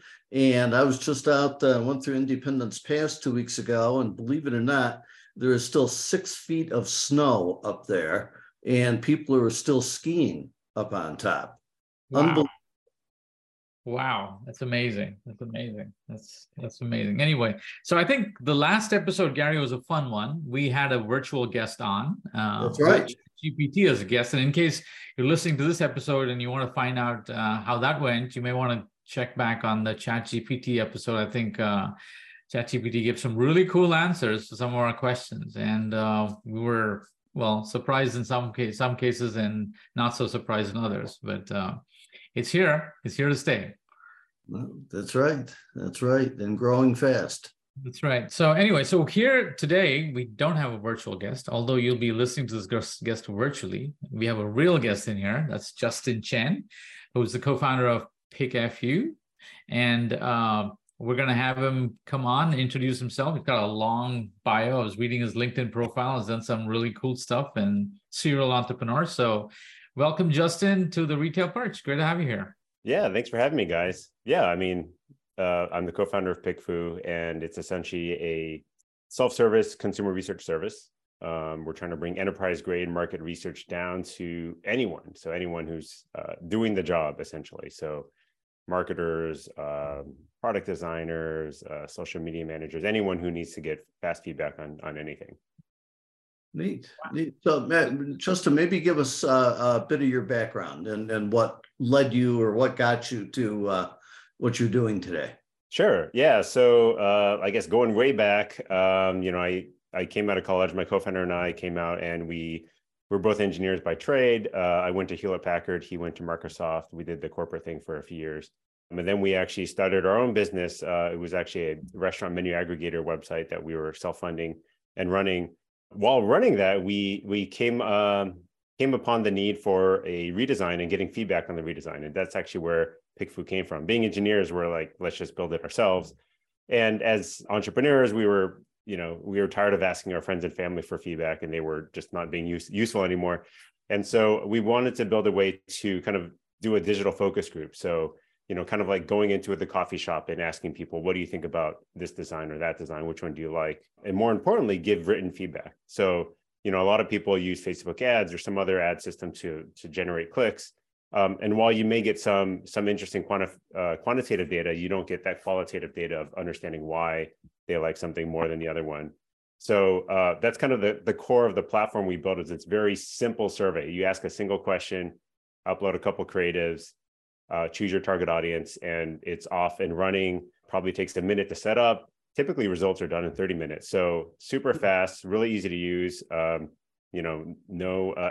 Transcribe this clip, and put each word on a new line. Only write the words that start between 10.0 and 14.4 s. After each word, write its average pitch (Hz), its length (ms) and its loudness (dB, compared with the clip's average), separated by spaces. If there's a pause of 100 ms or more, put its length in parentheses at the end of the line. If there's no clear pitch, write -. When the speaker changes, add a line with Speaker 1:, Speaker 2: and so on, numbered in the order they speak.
Speaker 1:
up 104 160 -4
on 80 240 -4
top. - 420 -2 (520)
Speaker 2:
Wow. 135 100 4
Speaker 1:
Unbelievable. 156 300 4 (1400)
Speaker 2:
Wow, 117 580 -2